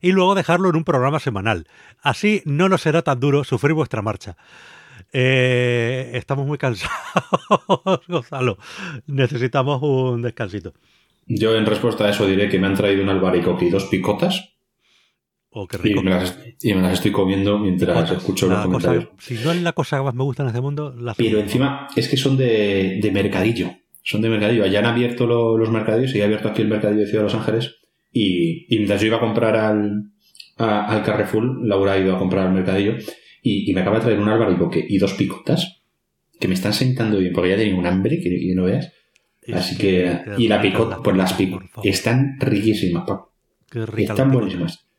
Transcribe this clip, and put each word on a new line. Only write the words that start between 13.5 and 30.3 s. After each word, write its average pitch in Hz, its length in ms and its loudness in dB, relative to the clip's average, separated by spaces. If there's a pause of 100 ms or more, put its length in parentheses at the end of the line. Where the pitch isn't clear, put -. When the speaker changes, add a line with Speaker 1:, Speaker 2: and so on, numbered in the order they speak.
Speaker 2:
y 85 40 2
dos 95 140 0
picotas. 104 680 -2 (960)
Speaker 1:
Oh, 98 180 -10
qué - 80 -8
Speaker 2:
Y 92 40 -6
Speaker 1:
rico. 101 220 0
Speaker 2:
me 95 80 0
las, 92 260 0 (240)
y 107 140 2
me 92 80 2
las 92 120 2
estoy 101 180 0
comiendo 98 480 2
mientras 90 360 0
Speaker 1:
Picotas, 90 220 0
Speaker 2:
escucho - 300 0
los 98 100 2
Speaker 1:
la 104 60 -2
cosa, 87 240 0
Speaker 2:
comentarios. 117 200 0 (140)
Speaker 1:
si 127 120 -10 (100)
no 165 80 0
es 175 100 0
la 170 100 -2
cosa 147 260 -2
que 135 60 -2
más 131 100 -2
me 131 100 -2
gusta 139 180 -4
en 131 60 0
este 120 120 -2
mundo, 143 380 -6
la 120 160 -8
Speaker 2:
Pero 113 160 0
Speaker 1:
segunda. 107 160 2
Speaker 2:
encima 135 480 -2
es - 140 0
que 139 80 0
son 135 200 2
de, 101 640 2
de 104 120 0
mercadillo. 101 580 0 (320)
Son - 180 -4
de 113 100 0
mercadillo. 107 360 2
Ya 98 140 2
han 110 60 2
abierto 120 400 0
lo-, 117 320 2
los 113 120 2
mercadillos 110 440 0
y 101 80 2
ha - 20 2
abierto 107 240 0
aquí 104 140 0
el 107 60 2
mercadillo 107 340 2
de 101 40 0
Ciudad 107 160 0
de 101 100 0
Los - 20 -4
Ángeles. 107 420 -4 (340)
Y, 87 640 -2
y 110 40 2
mientras 101 220 0
yo 110 60 2
iba 110 120 2
a - 20 0
comprar 113 360 0
al, 104 540 0 (480)